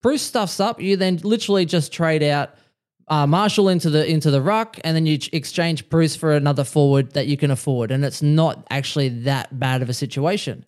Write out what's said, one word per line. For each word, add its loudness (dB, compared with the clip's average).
Bruce 0
stuffs -4
up, -2
you 2
then 0
literally 0
just -2
trade 0
out, 0
uh, 2
Marshall 2
into 0
the, 2
into 2
the 4
ruck, -2
and -2
then 2
you 2
ch-, -8
exchange -4
Bruce 2
for 0
another 2
forward 2
that -2
you 0
can 0
afford, -2
and 0
it's -6
not 2
actually -2
that -4
bad -2
of -6
a -4
situation. -4